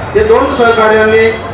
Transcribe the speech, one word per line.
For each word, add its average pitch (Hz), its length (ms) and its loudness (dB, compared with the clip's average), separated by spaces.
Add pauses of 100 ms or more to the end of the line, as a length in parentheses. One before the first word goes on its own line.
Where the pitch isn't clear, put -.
(140)
हे 214 100 2
दोन 262 300 0
सहकार्यांनी 220 840 0 (160)